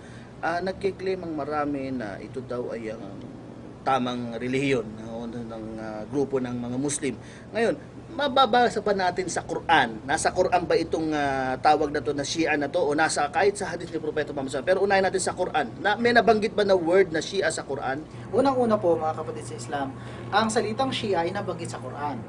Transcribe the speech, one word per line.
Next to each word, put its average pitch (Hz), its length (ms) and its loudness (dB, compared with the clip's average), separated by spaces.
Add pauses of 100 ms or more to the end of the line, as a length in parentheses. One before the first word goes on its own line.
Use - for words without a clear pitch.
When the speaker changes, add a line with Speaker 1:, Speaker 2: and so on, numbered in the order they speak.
(420)
Speaker 1:
Ah, 165 160 0
nagkiklaim 185 640 -2
ang 165 160 -6
marami 143 560 -2
na 107 240 -6
ito 120 240 -10
daw 123 320 -4
ay 113 160 -6
ang 110 160 -8 (800)
tamang 123 560 0
relihiyon, 127 480 2 (100)
no, 113 300 -8
ng, 113 380 -8 (120)
ah, 107 300 -8
grupo 135 320 0
ng 123 160 -4
mga 120 240 -4
Muslim. 139 340 -2 (380)
Ngayon, 208 240 2 (400)
mababasa 247 640 4
pa 202 160 2
natin 185 320 0
sa - 160 -4
Quran. 139 640 4
Nasa 160 240 2
Quran 180 320 4
ba 165 100 2
itong, 160 380 0
ah, 135 480 0
tawag 151 320 6
na 151 80 0
to 143 160 -2
na 143 80 -2
Shia 156 320 2
na 143 160 0
to 175 80 4
o 147 160 2
nasa 151 320 2
kahit 196 320 2
sa 185 80 -4
hadith 170 240 -8
ni 156 80 -2
Propeta 151 320 -2
Muhammad 135 180 -4
sallallahu 131 140 -4
alaihi - 0 -
wasallam? 175 80 2
Pero 190 160 4
unahin 190 160 6
natin 185 180 0
sa 175 140 -2
Quran. 160 300 0 (180)
Na, 202 160 2
may 240 160 6
nabanggit 220 400 4
ba 208 80 4
na 196 100 6
word 175 380 4
na 156 80 0
Shia 170 320 0
sa 160 100 -4
Quran? 139 380 -4 (320)
Speaker 2:
Unang-una 247 480 4
po, 170 160 4
mga 160 240 -2
kapatid 156 320 -8
sa - 80 -10
Islam, 143 260 -4 (460)
ang 220 160 2
salitang 220 420 0
Shia 180 380 0
ay - 20 -2
nabanggit 185 380 -6
sa - 100 -8
Quran. 139 380 -6 (120)